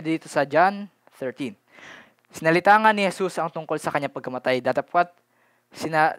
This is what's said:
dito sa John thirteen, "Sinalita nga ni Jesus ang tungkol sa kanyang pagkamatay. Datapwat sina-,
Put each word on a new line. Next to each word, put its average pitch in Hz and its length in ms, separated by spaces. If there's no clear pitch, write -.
dito 160 240
sa 143 160
John 185 400
thirteen, 127 400
"Sinalita 175 480
nga 220 160
ni 208 140
Jesus 180 340
ang 165 80
tungkol 156 320
sa - 80
kanyang 139 240
pagkamatay. 127 480
Datapwat 143 500
sina-, 156 460